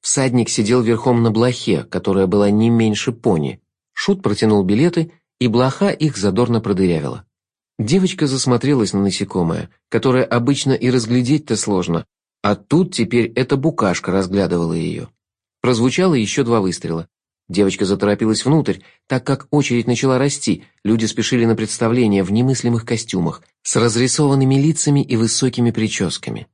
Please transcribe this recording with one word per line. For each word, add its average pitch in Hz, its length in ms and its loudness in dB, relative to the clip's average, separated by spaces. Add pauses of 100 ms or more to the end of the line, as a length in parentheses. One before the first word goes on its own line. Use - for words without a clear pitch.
Всадник 123 480 0
сидел 120 320 2
верхом 117 420 2
на 113 80 2
блохе, 113 520 0
которая 95 440 0
была 101 220 2
не 110 200 4
меньше 113 420 0
пони. 85 500 -2 (320)
Шут 196 280 -2
протянул 208 420 2
билеты, 165 480 0 (280)
и 123 80 0
блоха 127 420 2
их 156 280 -2
задорно 107 440 0
продырявила. 87 640 -2 (520)
Девочка 156 500 0
засмотрелась 127 680 0
на 98 80 0
насекомое, 87 680 -2 (200)
которое 127 340 2
обычно 131 500 0
и 120 160 0
разглядеть-то 123 680 0
сложно, 87 500 -2 (360)
а 104 140 0
тут 180 380 0
теперь 117 420 0
эта 135 220 0
букашка 131 540 -2
разглядывала 90 640 0
ее. 80 360 -6 (520)
Прозвучало 127 520 2
еще 117 300 0
два 117 180 2
выстрела. 82 460 -4 (420)
Девочка 95 360 0
заторопилась 104 600 0
внутрь, 139 340 0 (280)
так 127 180 -4
как 135 240 -4
очередь 120 380 0
начала 127 300 0
расти, 139 480 -2 (180)
люди 110 220 0
спешили 117 400 0
на 113 100 2
представление 110 680 0
в 90 80 -4
немыслимых 120 540 0
костюмах, 90 560 -4 (220)
с - 120 -4
разрисованными 131 800 2
лицами 143 480 2
и 123 120 -2
высокими 117 560 0
прическами. - 840 -4